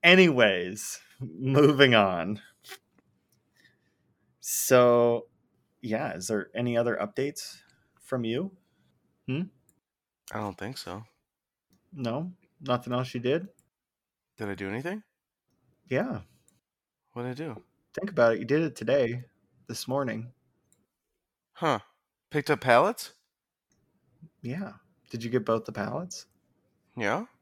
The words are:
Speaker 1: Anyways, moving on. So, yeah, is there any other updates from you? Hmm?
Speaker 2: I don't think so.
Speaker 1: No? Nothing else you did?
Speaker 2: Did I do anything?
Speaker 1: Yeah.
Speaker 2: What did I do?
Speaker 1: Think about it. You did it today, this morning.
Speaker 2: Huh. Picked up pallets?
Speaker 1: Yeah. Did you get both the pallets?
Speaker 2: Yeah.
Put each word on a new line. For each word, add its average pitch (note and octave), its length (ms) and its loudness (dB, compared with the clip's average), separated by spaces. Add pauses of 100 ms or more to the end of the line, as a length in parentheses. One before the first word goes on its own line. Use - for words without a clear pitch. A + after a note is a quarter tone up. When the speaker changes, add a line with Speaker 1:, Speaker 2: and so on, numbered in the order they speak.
Speaker 1:
Anyways, A#2 960 6 (200)
moving C3 720 4
on. G2 460 2 (2000)
So, A#2+ 880 4 (540)
yeah, A2+ 340 -6
is F2+ 120 -12
there G#2 280 -4
any A#2+ 220 -4
other A#2 240 0
updates C3 580 -8 (420)
from B2 240 -6
you? C3+ 260 -4 (800)
Hmm? C3+ 140 -4 (920)
Speaker 2:
I G#2+ 80 -8
don't G2+ 180 -10
think A#2 200 -12
so. F#2+ 260 -14 (880)
Speaker 1:
No? C#3+ 400 -8 (280)
Nothing B2+ 320 -4
else B2+ 220 -4
you B2 60 -6
did? D#3 280 -2 (920)
Speaker 2:
Did G#2+ 100 -8
I G2 60 -6
do F#2+ 140 -8
anything? D#3+ 340 -8 (880)
Speaker 1:
Yeah. D3+ 320 -4 (920)
Speaker 2:
What A#2+ 100 -10
did B2 100 -6
I - 20 -8
do? C3+ 280 -12 (320)
Speaker 1:
Think G3+ 160 -8
about A#2+ 240 4
it. G2 60 -6
You - 40 -8
did C#3+ 180 0
it D3+ 120 -4
today, B2 480 -2 (460)
this - 180 -12
morning. B2 460 -6 (1200)
Speaker 2:
Huh. C#3 280 -2 (500)
Picked D3 200 -4
up D3 100 0
pallets? C3 520 4 (1300)
Speaker 1:
Yeah. D3+ 320 -8 (380)
Did A2+ 120 -8
you A#2 80 -6
get A#2 140 0
both A2+ 220 -2
the - 60 -12
pallets? A2 540 -8 (680)
Speaker 2:
Yeah. B2 300 -2 (160)